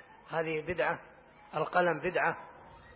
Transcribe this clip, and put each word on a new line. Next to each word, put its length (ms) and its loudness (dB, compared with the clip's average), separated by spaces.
هذه 380 -2
بدعة. 320 0
القلم 440 4
بدعة، 360 0